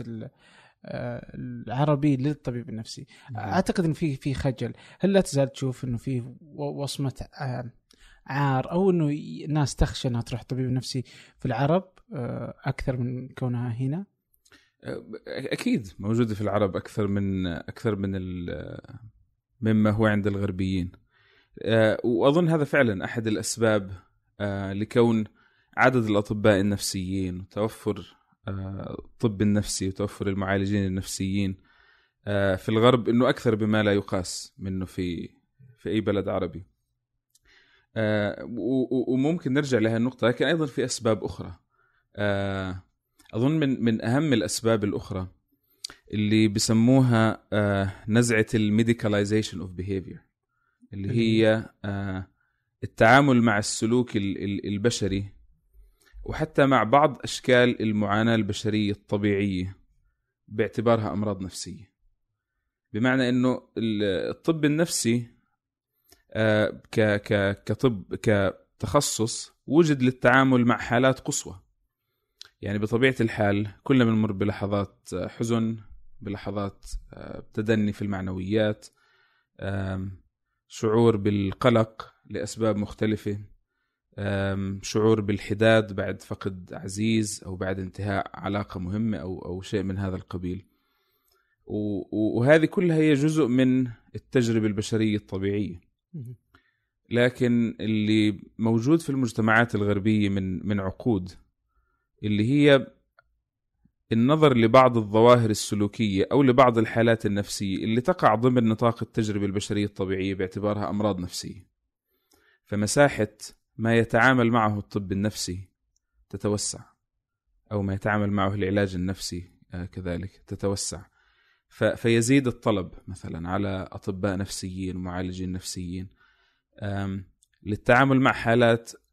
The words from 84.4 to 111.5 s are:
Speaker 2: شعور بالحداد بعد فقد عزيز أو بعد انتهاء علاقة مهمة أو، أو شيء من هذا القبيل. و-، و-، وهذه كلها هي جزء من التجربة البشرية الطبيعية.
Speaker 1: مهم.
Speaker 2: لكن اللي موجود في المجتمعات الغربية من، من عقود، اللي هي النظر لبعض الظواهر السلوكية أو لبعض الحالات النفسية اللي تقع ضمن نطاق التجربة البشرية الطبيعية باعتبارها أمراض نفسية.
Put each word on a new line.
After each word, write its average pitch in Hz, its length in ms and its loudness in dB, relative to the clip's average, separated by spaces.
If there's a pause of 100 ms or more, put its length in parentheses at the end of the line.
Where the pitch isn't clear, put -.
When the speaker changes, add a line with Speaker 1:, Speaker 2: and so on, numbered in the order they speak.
Speaker 2:
شعور 110 380 2
بالحداد 104 720 2
بعد 95 280 -6
فقد 92 520 -10
عزيز 107 720 -2
أو 92 100 -8
بعد 95 240 -4
انتهاء 95 540 -4
علاقة 101 460 -4
مهمة 104 380 0
أو، 87 280 -8
أو 90 160 -6
شيء 95 220 -2
من 95 140 -2
هذا 95 180 -2
القبيل. 90 500 -8 (1000)
و-، 104 340 -4
و-، 107 400 -2
وهذه 151 260 6
كلها 170 320 0
هي 156 160 4
جزء 151 340 2
من 127 400 2 (280)
التجربة 113 520 0
البشرية 107 500 0
الطبيعية. 98 720 -6 (220)
Speaker 1:
مهم. 127 220 -14 (720)
Speaker 2:
لكن 120 720 2
اللي 107 640 2 (140)
موجود 113 440 2
في - 80 -8
المجتمعات 117 680 2
الغربية 104 540 2
من، 95 380 -4
من 104 120 -2
عقود، 95 520 -2 (920)
اللي 104 280 0
هي 143 360 6 (1200)
النظر 131 460 4
لبعض 120 400 6
الظواهر 113 520 6
السلوكية 101 840 0
أو 139 120 4
لبعض 123 340 6
الحالات 113 480 2
النفسية 101 580 -4
اللي 110 180 0
تقع 143 340 2
ضمن 123 320 4
نطاق 113 360 0
التجربة 104 420 -2
البشرية 101 400 -2
الطبيعية 95 500 -4
باعتبارها 101 540 -4
أمراض 101 300 0
نفسية. - 480 -12 (1000)